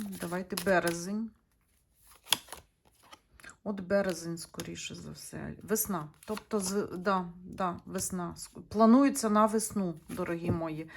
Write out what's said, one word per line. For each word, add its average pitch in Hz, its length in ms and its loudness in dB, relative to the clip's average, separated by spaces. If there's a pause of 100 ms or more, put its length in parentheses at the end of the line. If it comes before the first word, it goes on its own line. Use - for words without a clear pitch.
(220)
Давайте 180 340 -6 (100)
березень. 180 640 0 (2250)
От 196 180 -6
березень, 175 560 0
скоріше - 580 -10
за - 160 -12
все. - 420 -12 (100)
Весна. 190 440 -2 (180)
Тобто, 214 340 -4
з-, 196 280 -2 (100)
да, 185 280 0 (200)
да, 175 400 -4
весна. 180 520 -6
Ск-, - 240 -16
планується 226 680 8
на 214 160 8
весну, 208 500 0 (140)
дорогі 170 420 -2
мої. 160 460 -2